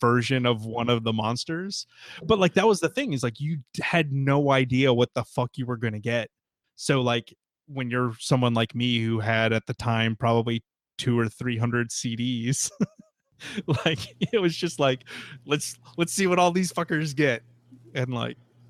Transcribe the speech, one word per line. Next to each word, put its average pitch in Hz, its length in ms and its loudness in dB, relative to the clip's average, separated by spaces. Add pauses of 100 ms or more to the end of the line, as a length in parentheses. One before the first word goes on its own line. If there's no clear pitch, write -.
version 123 460 2
of 113 180 2
one 117 240 -2
of 117 140 4
the 113 100 -2
monsters. 123 760 -4 (360)
But, 202 160 2
like, 185 160 4
that 196 120 4
was 208 120 4
the 165 100 0
thing, 262 240 -2
is, 131 120 -2
like, 120 160 -4
you 151 180 -4 (160)
d-, - 80 -6
had 160 300 0
no 139 400 2
idea 131 420 4
what 120 200 2
the 131 100 -2
fuck - 320 -4
you 127 100 -6
were 123 100 -6
gonna 110 220 -4
get. 117 320 -4 (460)
So, 139 240 2
like, 120 340 -2 (320)
when 131 240 -6
you're 123 300 0
someone 123 340 2
like 117 220 0
me 120 240 0
who 113 180 0
had, 113 340 2
at 110 140 -2
the 123 80 -6
time, 113 400 0
probably 117 480 0 (360)
two 120 200 0
or 113 100 0
three 123 300 -6
hundred 120 320 0
C 117 240 -6
Ds, 120 560 -4 (560)
<laughs> - 400 -12 (180)
like, - 300 -2 (180)
it 226 80 2
was 170 160 2
just - 220 -6
like, 135 260 2 (400)
"Let's, 147 320 -4 (200)
let's 170 160 -2
see 196 160 2
what 180 100 4
all 180 140 6
these 180 200 0
fuckers 160 420 -2
get." 131 280 2 (520)
And, 127 200 -2
like, 120 220 -4 (320)